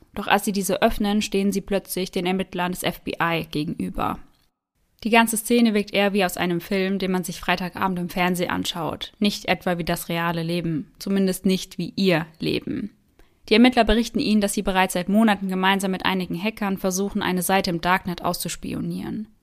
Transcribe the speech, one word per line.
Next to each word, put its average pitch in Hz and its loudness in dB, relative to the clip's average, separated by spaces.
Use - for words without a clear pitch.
Doch 202 -8
als 202 2
sie 220 -2
diese 190 0
öffnen, 214 2
stehen 196 0
sie 190 0
plötzlich 190 -4
den 180 -2
Ermittlern 185 -2
des 180 -8
F - -4
B - -6
I 165 0
gegenüber. - -4
Die 220 -2
ganze 226 4
Szene 233 4
wirkt 208 0
eher 196 2
wie 196 2
aus 180 -2
einem 175 0
Film, 190 0
den 190 -2
man 185 0
sich - -8
Freitagabend 180 -2
im 175 -4
Fernsehen 180 0
anschaut, 180 -4
nicht 208 0
etwa 180 0
wie 175 -4
das 170 -4
reale 170 -2
Leben, 170 -4
zumindest 196 0
nicht 190 0
wie 175 -6
ihr 170 2
Leben. - -4
Die 214 4
Ermittler 240 6
berichten 220 0
ihnen, 214 2
dass 202 0
sie 208 -2
bereits 185 2
seit 180 -2
Monaten 202 4
gemeinsam 190 2
mit 185 -4
einigen 180 -2
Hackern 202 -2
versuchen, 196 -2
eine 180 0
Seite 190 2
im 170 0
Darknet 180 0
auszuspionieren. 180 -6